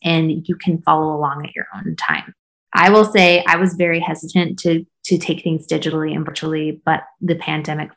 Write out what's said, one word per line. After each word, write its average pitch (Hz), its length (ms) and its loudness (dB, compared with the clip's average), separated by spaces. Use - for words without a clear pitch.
and 165 440 0
you 180 100 -2
can 165 260 -2
follow 156 320 2
along 147 320 -4
at - 80 -20
your - 100 -8
own - 200 -8
time. - 400 -6
I 175 160 6
will 214 140 8
say 180 440 6
I 170 100 4
was 180 160 2
very 170 260 0
hesitant 175 600 -2
to, 165 260 0
to 175 120 2
take 170 260 -4
things 160 240 -2
digitally 156 480 -2
and 156 100 -4
virtually, 156 600 -6
but 160 160 0
the 170 160 -2
pandemic 151 600 -6